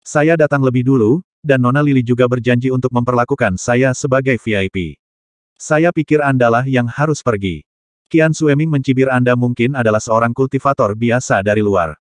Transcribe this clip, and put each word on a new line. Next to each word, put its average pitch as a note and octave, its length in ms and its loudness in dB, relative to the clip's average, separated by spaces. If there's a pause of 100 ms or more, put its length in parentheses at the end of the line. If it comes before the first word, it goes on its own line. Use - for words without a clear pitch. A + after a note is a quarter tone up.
Saya D#3 400 0
datang C#3+ 240 2
lebih B2+ 240 0
dulu, C3 320 2 (240)
dan C3+ 160 2
Nona B2+ 240 2
Lily C#3 160 2
juga B2 240 0
berjanji B2 480 0
untuk B2+ 160 -2
memperlakukan A#2+ 720 -2
saya B2+ 320 0
sebagai C3 480 -2
V A2 160 -4
I F#2+ 160 -4
P. E2 240 -6 (640)
Saya D#3+ 320 0
pikir D3+ 320 0
Andalah B2 400 2
yang B2+ 240 -2
harus C#3+ 320 -2
pergi." G2 480 -4 (420)
Qian D#3+ 260 2
Sueming D3+ 340 0
mencibir, C3 400 0
"Anda B2 240 2
mungkin B2 400 -2
adalah A2+ 240 0
seorang A#2 320 0
kultivator C3 640 -2
biasa A#2 480 -2
dari G#2 220 0
luar. F2 360 -2